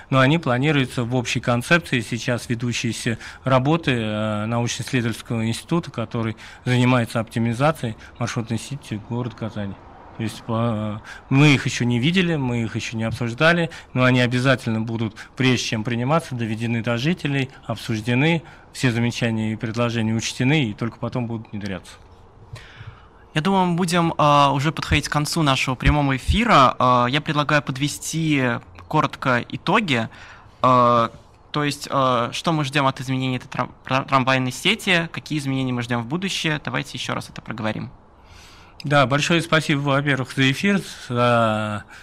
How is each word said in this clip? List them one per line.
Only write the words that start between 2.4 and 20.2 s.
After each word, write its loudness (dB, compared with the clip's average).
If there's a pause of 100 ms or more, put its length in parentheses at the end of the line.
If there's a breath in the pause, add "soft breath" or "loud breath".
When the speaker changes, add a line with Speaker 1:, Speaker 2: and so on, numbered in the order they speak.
Speaker 1:
ведущиеся -4 (260 loud breath)
работы, 2
э, -2
научно-исследовательского -2
института, -2
который -6 (280 loud breath)
занимается 2
оптимизацией -2 (220 loud breath)
маршрутной -4
сети -10 (120)
города -6
Казани. -8 (420)
То -4
есть, -8
по-, -2 (300 loud breath)
мы 6
их 0
ещё -2
не 0
видели, 0
мы -2
их -6
ещё -6
не -2
обсуждали, 0 (240 loud breath)
но 4
они 6
обязательно 2
будут, -4 (200 loud breath)
прежде 2
чем -4
приниматься, -2
доведены -4
до 0
жителей, -2 (180 loud breath)
обсуждены, 0 (320 loud breath)
все 2
замечания 0
и -4
предложения -2
учтены, 0